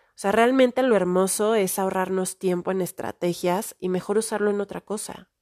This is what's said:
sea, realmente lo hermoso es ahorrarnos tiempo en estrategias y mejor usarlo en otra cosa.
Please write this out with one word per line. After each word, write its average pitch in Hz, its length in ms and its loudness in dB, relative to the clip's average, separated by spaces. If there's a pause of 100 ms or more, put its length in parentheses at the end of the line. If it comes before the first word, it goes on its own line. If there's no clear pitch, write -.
(200)
sea, 196 120 0
realmente 247 500 4
lo 254 140 4
hermoso 190 580 2
es 196 240 0
ahorrarnos 185 600 -2
tiempo 180 320 -2
en 190 120 -2
estrategias 175 960 -4
y 185 80 -4
mejor 185 300 -2
usarlo 208 320 0
en 202 100 -2
otra 196 220 -10
cosa. - 480 -10 (120)